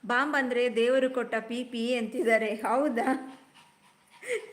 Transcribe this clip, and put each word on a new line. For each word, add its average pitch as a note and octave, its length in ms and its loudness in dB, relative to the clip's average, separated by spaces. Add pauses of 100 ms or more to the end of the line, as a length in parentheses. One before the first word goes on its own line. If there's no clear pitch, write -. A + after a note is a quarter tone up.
"ಬಾಂಬ್ C4 300 0
ಅಂದ್ರೆ B3 400 0
ದೇವರು B3+ 340 4
ಕೊಟ್ಟ A#3+ 300 -4
ಪಿ A#3 240 -6
ಪಿ A#3 320 -2
ಅಂತಿದ್ದಾರೆ." A3 600 2
ಹೌದಾ A#3 520 0 (1500)